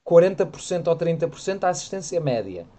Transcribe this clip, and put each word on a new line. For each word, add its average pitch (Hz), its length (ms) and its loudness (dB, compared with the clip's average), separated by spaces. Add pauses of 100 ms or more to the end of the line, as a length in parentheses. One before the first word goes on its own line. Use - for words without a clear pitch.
quarenta 180 420 6
por - 160 -14
cento 175 260 -4
ou 165 80 2
trinta 165 320 -2
por - 120 -10
cento 196 260 -4
a 180 40 2
assistência 175 520 -6
média. 98 440 -4 (140)